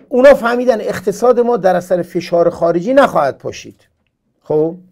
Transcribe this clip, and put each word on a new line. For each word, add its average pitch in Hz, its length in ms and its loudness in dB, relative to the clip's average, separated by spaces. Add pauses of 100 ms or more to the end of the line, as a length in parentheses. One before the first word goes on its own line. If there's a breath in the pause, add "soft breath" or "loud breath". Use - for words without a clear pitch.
اونا 262 240 6
فهمیدن 240 480 0
اقتصاد 226 580 -2
ما 240 180 0
در 185 180 0
اثر 180 260 -2
فشار 170 480 -2
خارجی 170 440 -2
نخواهد 175 440 0
پاشید. - 440 -16 (600)
خب 156 340 -2 (160)